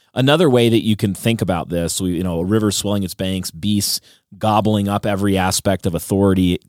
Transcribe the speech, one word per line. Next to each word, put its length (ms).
Another 340
way 220
that 120
you 140
can 180
think 280
about 260
this, 320
we, 160
you 60
know, 180
a 40
river 260
swelling 320
its 120
banks, 360
beasts 500
gobbling 500
up 160
every 320
aspect 480
of 100
authority 640